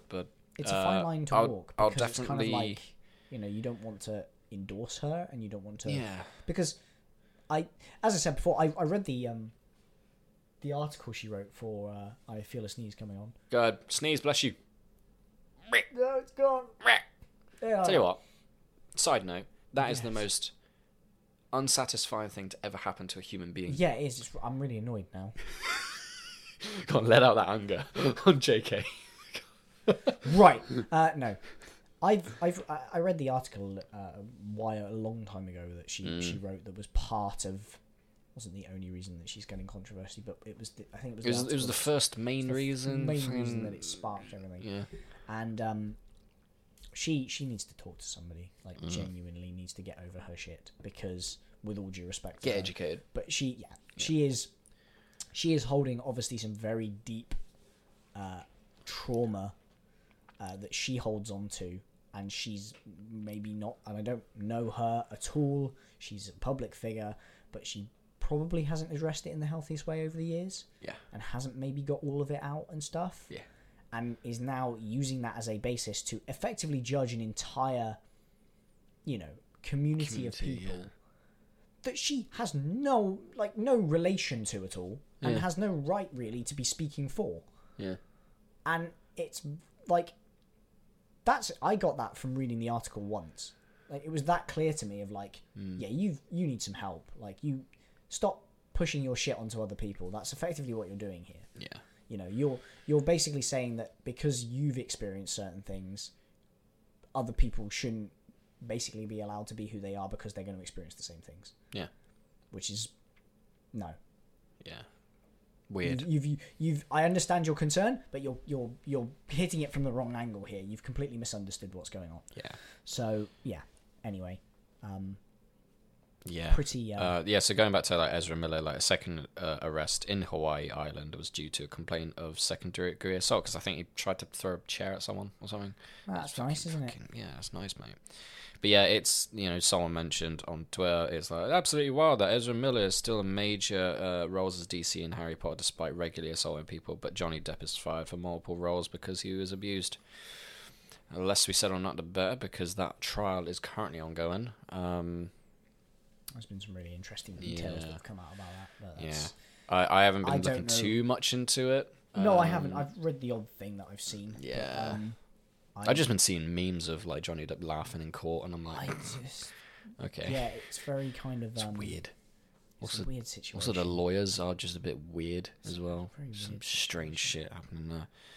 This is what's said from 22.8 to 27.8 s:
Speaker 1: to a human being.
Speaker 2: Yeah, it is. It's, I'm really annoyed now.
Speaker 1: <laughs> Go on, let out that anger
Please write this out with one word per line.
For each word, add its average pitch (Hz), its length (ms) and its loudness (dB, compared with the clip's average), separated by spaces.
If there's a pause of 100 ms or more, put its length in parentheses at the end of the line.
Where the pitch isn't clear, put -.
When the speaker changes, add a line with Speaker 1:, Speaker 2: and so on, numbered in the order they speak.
Speaker 1:
to 95 120 -8
a - 40 -10
human 87 300 -8
being. 90 200 -4
Speaker 2:
Yeah, 151 200 4
it 135 120 -2
is. 123 140 -4
It's, - 100 -10 (140)
I'm 127 160 -4
really 131 180 -4
annoyed 107 280 -4 (100)
now. 95 180 -8 (720)
Speaker 1:
<laughs> 214 840 -10
Go 143 120 6
on, 110 60 4
let 117 180 12
out 120 120 12
that 95 140 6
anger 101 360 0 (100)